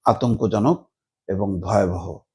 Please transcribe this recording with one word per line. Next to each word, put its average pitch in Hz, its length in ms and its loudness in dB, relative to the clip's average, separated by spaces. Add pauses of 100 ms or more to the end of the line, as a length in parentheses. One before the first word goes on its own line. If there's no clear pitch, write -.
আতঙ্কজনক 113 840 0 (360)
এবং 95 340 -4
ভয়াবহ। 87 580 -2 (160)